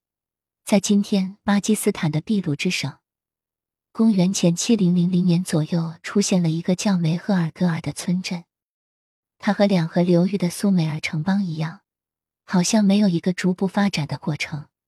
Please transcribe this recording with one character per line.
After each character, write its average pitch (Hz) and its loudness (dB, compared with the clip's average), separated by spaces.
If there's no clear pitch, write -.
在 202 2
今 202 2
天 196 -2
巴 202 0
基 220 0
斯 208 -2
坦 165 -2
的 151 -2
秘 214 -2
鲁 151 -2
之 - -2
省， - -6
公 226 2
元 185 2
前 175 2
七 233 0
零 180 2
零 180 2
零 180 2
年 175 2
左 160 -2
右 165 -4
出 - 0
现 185 2
了 160 2
一 165 -2
个 185 0
叫 196 0
梅 170 0
赫 196 -2
尔 170 0
格 - -2
尔 165 -2
的 147 -6
村 180 -4
镇。 175 -10
它 - 0
和 202 2
两 202 2
河 175 2
流 175 4
域 202 -2
的 180 -2
苏 - -2
美 175 2
尔 151 -6
城 156 -6
邦 196 0
一 170 -6
样， 160 -8
好 - 0
像 208 2
没 196 4
有 214 4
一 165 0
个 190 -2
逐 180 0
步 190 -2
发 202 0
展 156 -4
的 139 -8
过 151 -6
程， - -10